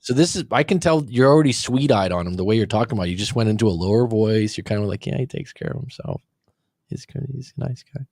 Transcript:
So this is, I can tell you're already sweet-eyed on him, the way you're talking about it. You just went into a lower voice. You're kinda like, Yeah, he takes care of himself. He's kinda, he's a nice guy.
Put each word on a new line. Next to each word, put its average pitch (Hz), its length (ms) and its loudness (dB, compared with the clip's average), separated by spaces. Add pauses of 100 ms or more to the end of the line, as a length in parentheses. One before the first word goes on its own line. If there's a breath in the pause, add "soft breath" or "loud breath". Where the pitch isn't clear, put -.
So - 140 -4
this 156 220 2
is, 180 160 -4
I 123 100 2
can 185 160 0
tell 160 300 2
you're 123 220 4
already 147 220 6
sweet-eyed 120 600 2
on 87 140 -2
him, 90 80 -4
the 90 100 -4
way 104 120 2
you're 110 100 2
talking 113 300 0
about 92 120 -2
it. - 20 -2
You 87 60 -2
just 98 180 -4
went 117 140 0
into 110 180 2
a 107 40 6
lower 95 360 2
voice. 110 500 0
You're 101 80 -10
kinda 104 220 -2
like, 101 200 -6
Yeah, - 120 -4
he 131 80 -2
takes - 260 -10
care - 180 -8
of - 100 -8
himself. - 420 -10 (680)
He's - 180 -12
kinda, 135 260 -10
he's 131 240 -14
a - 40 -16
nice 127 240 -8 (100)
guy. 139 180 -12